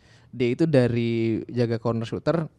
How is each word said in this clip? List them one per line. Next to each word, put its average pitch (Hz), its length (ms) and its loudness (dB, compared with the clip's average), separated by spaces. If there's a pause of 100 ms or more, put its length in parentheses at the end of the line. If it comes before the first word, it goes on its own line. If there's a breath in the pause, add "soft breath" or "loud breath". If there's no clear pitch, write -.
(340 soft breath)
Dia 120 160 0
itu 131 160 2
dari 117 800 2
jaga 117 320 -2
corner 113 320 -4
shooter 151 400 -2 (100)